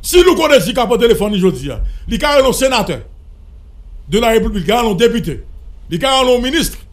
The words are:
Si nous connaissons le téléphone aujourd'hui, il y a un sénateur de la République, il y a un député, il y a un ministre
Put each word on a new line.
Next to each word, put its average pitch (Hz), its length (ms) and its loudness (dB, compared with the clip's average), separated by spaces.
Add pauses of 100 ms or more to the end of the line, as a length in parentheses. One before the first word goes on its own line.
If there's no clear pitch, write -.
Si - 220 2
nous 349 120 4
connaissons 277 360 2
le 233 260 0
téléphone 208 380 2
aujourd'hui, 147 340 0 (380)
il 226 120 -2
y 294 60 -2
a 285 180 4
un 254 100 2
sénateur 220 480 -2 (1080)
de 185 100 0
la 233 100 4
République, 220 360 0
il 156 40 -4
y - 20 2
a 233 100 2
un 220 120 0
député, 180 500 -2 (460)
il 165 120 -4
y 269 40 -4
a 262 140 2
un 254 220 2
ministre 254 380 -4 (140)